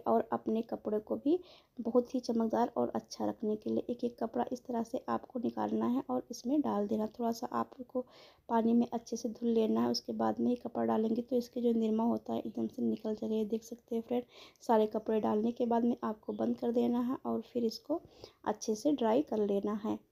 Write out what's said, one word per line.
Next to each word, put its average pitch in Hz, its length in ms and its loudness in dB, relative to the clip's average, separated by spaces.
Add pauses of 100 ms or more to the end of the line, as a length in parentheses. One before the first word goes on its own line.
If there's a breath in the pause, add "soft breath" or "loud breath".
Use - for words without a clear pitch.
और 226 260 4
अपने 226 320 0
कपड़े - 360 -4
को 220 160 -4
भी 294 220 2 (400 loud breath)
बहुत 240 360 0
ही 254 60 2
चमकदार 226 560 0
और 240 140 0
अच्छा - 360 -6
रखने 214 300 -2
के 226 140 -6
लिए। 226 200 0
एक 240 140 -4
एक 240 160 -2
कपड़ा 240 320 -2
इस 247 120 -8
तरह 233 200 -4
से - 240 -6
आपको 233 320 -4
निकालना 220 480 0
है 254 220 2
और 254 200 -2
इसमें 269 300 0
डाल 208 260 0
देना। 214 240 0
थोड़ा 233 220 -2
सा 233 220 -6
आपको 247 500 -4 (440 loud breath)
पानी 226 240 4
में 233 160 6
अच्छे 233 280 -6
से 233 140 -4
धुल 233 200 -4
लेना 226 320 4
है, 247 80 2
उसके 233 240 -4
बाद 220 260 0
में 233 80 2
ही 247 80 2
कपड़ा 233 300 -4
डालेंगे 220 360 2
तो 247 140 -2
इसके 240 260 -2
जो 233 120 4
निरमा 220 320 2
होता 226 260 -2
है - 80 -2
एकदम 226 280 -4
से 240 140 -6
निकल 220 320 -2
जाएगा। 220 200 -4
ये 220 120 0
देख 220 180 -4
सकते - 300 -12
हैं 226 80 -2
फ्रेंड, 247 200 -2 (400 loud breath)
सारे 220 260 4
कपड़े 220 340 -2
डालने 220 300 2
के 240 140 0
बाद 233 180 2
में 240 200 2
आपको 220 300 -6
बंद 226 240 0
कर 240 140 -2
देना 240 300 2
है 254 220 -2
और 233 200 -2
फिर 240 200 -4
इसको 294 380 -4 (420 loud breath)
अच्छे 214 320 -2
से 294 180 2
ड्राई 233 300 2
कर 214 220 -2
लेना 202 340 0
है। 214 180 -4 (140)